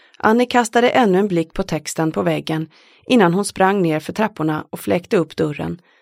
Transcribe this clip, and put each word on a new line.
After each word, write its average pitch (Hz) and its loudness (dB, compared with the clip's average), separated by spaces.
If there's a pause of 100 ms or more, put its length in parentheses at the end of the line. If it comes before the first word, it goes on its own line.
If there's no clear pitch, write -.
(180)
Annie 240 2
kastade 240 2
ännu 196 4
en 208 0
blick 165 -2
på 196 -4
texten 160 -4
på 202 -4
väggen 156 -4 (360)
innan 190 4
hon 202 0
sprang 190 0
ner 156 0
för 175 -10
trapporna 156 -4
och - -12
fläkte 196 -2
upp 160 -2
dörren, 160 -6 (220)